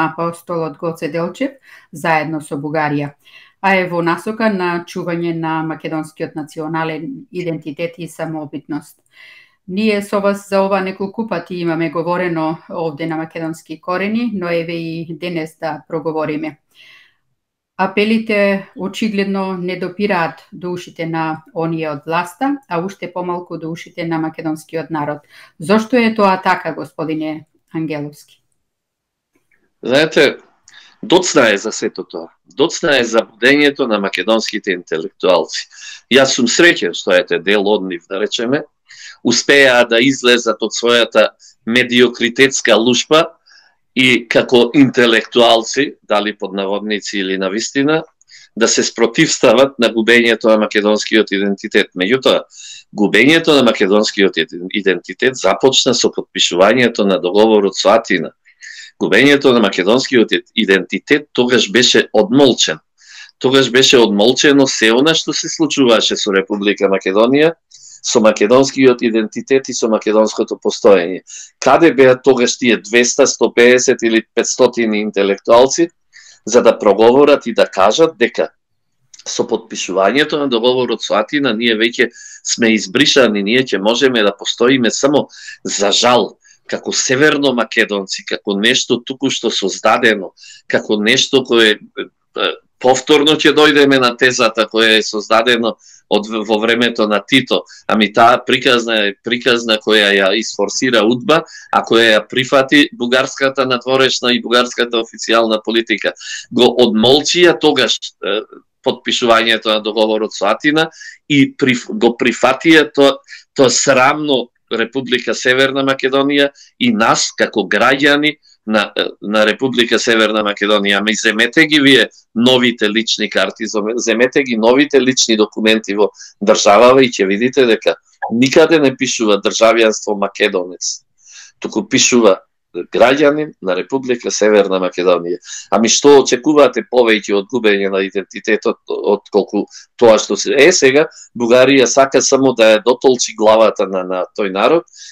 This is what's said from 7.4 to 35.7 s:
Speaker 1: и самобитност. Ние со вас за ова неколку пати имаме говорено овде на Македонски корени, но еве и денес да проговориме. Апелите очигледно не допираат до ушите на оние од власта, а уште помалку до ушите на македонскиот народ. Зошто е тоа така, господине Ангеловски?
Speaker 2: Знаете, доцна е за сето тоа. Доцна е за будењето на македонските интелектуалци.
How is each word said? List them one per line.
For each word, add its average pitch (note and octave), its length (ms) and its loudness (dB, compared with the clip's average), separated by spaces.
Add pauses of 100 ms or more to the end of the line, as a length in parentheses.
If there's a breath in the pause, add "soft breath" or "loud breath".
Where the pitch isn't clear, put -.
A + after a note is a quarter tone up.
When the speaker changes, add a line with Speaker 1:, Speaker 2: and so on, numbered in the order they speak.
Speaker 1:
и E3 100 -12
самобитност. D#3 880 -12 (720 soft breath)
Ние G3+ 340 -2
со G3+ 180 -4
вас G3+ 280 -4
за G3 140 0
ова G3 180 -2
неколку G3 480 -8
пати F3 320 -8
имаме E3 300 -4
говорено E3 640 -4 (140)
овде E3 360 -8
на E3 100 -6
Македонски D#3+ 640 -12
корени, G#3 540 -6
но F3 140 -6
еве E3+ 240 -4
и E3 480 -10
денес E3+ 400 -8
да D#3 280 -8
проговориме. D#3 680 -6 (1300 soft breath)
Апелите G3+ 920 -2
очигледно G3 800 -6
не F3+ 220 -6
допираат F3+ 720 -4
до F3+ 200 -10
ушите F3 340 -12
на D#3+ 360 -6 (120)
оние E3 340 -6
од D3 180 -10
власта, F3+ 520 -4 (100)
а E3+ 160 -6
уште F#3+ 280 -12
помалку F3+ 460 -8
до D#3+ 140 -12
ушите - 320 -14
на E3 140 -4
македонскиот D#3+ 720 -8
народ. D3 340 -8 (340 soft breath)
Зошто A3 380 0
е A3+ 180 0
тоа F#3+ 300 0
така, F3+ 300 -2
господине D#3 720 -10 (260)
Ангеловски? D3 680 -10 (1400)
Speaker 2:
Знаете, D3 540 0 (640 soft breath)
доцна B2+ 520 2
е - 20 0
за G2+ 160 -6
сето G2 320 -8
тоа. E2+ 240 -16 (160)
Доцна D#3 540 -2
е A#2+ 60 0
за A2+ 200 0
будењето C#3 640 0
на G#2+ 100 -2
македонските G2+ 800 -4
интелектуалци. F2 880 -4 (480 loud breath)